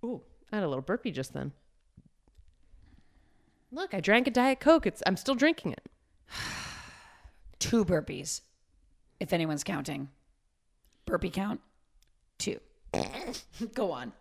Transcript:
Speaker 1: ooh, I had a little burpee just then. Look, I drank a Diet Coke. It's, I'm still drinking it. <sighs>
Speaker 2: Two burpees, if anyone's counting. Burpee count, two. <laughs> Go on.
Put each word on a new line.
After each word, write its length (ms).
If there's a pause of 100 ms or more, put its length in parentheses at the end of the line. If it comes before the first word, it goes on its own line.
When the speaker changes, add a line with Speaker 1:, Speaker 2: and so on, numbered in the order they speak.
Speaker 1:
ooh, 160 (300)
I 60
had 60
a 40
little 160
burpee 260
just 240
then. 200 (2250)
Look, 220
I 60
drank 280
a 40
Diet 280
Coke. 260
It's, 220
I'm 100
still 180
drinking 360
it. 120 (460)
<sighs> 80 (1200)
Speaker 2:
Two 260
burpees, 560 (760)
if 140
anyone's 300
counting. 460 (960)
Burpee 240
count, 320 (760)
two. 220 (340)
<laughs> 800
Go 180
on. 300